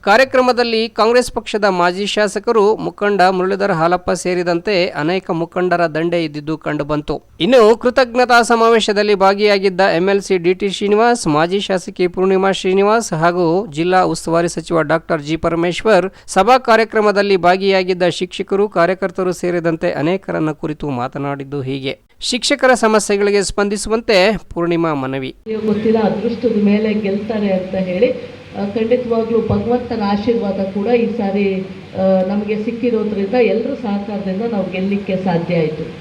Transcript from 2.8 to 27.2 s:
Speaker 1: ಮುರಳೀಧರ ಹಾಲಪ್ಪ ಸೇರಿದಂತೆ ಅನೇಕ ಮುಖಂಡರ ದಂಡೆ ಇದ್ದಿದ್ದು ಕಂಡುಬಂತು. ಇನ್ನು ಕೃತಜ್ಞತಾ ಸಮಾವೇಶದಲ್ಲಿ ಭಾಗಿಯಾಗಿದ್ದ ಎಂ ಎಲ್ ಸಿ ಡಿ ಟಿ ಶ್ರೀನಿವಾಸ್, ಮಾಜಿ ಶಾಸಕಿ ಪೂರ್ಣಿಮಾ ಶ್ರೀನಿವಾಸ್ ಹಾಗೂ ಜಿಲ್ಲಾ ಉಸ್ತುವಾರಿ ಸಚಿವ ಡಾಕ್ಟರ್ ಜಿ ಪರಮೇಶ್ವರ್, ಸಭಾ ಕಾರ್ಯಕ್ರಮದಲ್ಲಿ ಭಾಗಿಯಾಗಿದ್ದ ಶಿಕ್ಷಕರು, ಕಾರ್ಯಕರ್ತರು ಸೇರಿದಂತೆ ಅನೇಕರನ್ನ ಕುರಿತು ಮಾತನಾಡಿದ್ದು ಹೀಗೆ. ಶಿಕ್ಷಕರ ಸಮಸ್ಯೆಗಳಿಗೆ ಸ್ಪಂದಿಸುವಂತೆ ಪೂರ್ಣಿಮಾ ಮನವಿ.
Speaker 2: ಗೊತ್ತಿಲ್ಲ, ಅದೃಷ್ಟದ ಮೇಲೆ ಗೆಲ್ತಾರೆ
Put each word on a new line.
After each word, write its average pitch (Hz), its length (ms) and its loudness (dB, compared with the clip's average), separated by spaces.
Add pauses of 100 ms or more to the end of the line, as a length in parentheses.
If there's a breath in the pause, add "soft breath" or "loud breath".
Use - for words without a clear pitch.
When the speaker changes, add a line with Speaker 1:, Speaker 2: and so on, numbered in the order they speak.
Speaker 1:
ಮುರಳೀಧರ 190 500 2
ಹಾಲಪ್ಪ 175 400 0
ಸೇರಿದಂತೆ 180 760 0
ಅನೇಕ 170 440 -4
ಮುಖಂಡರ 175 540 0
ದಂಡೆ 165 380 -2
ಇದ್ದಿದ್ದು 151 340 -6
ಕಂಡುಬಂತು. 151 680 -4 (160)
ಇನ್ನು 226 380 6
ಕೃತಜ್ಞತಾ 247 640 2
ಸಮಾವೇಶದಲ್ಲಿ 220 760 2
ಭಾಗಿಯಾಗಿದ್ದ 196 680 2
ಎಂ 185 280 2
ಎಲ್ 202 120 2
ಸಿ 190 160 0
ಡಿ 175 160 2
ಟಿ 196 160 -2
ಶ್ರೀನಿವಾಸ್, 214 580 2
ಮಾಜಿ 165 320 2
ಶಾಸಕಿ 190 480 -2
ಪೂರ್ಣಿಮಾ 190 440 2
ಶ್ರೀನಿವಾಸ್ 196 640 0
ಹಾಗೂ 175 540 0
ಜಿಲ್ಲಾ 175 340 0
ಉಸ್ತುವಾರಿ 170 480 0
ಸಚಿವ 165 320 -2
ಡಾಕ್ಟರ್ 160 400 -2
ಜಿ 151 140 -4
ಪರಮೇಶ್ವರ್, 175 760 0 (180 loud breath)
ಸಭಾ 202 300 4
ಕಾರ್ಯಕ್ರಮದಲ್ಲಿ 214 800 2
ಭಾಗಿಯಾಗಿದ್ದ 185 720 2
ಶಿಕ್ಷಕರು, 196 600 -4
ಕಾರ್ಯಕರ್ತರು 180 600 -2
ಸೇರಿದಂತೆ 170 600 -2
ಅನೇಕರನ್ನ 165 600 -2
ಕುರಿತು 151 380 -8
ಮಾತನಾಡಿದ್ದು 139 720 -6
ಹೀಗೆ. 135 380 -6 (200)
ಶಿಕ್ಷಕರ 254 540 0
ಸಮಸ್ಯೆಗಳಿಗೆ 202 680 2
ಸ್ಪಂದಿಸುವಂತೆ 208 960 0 (120)
ಪೂರ್ಣಿಮಾ 170 440 0
ಮನವಿ. 135 420 -4 (300)
Speaker 2:
ಗೊತ್ತಿಲ್ಲ, 220 340 2
ಅದೃಷ್ಟದ 208 640 0
ಮೇಲೆ 214 300 2
ಗೆಲ್ತಾರೆ 202 600 -2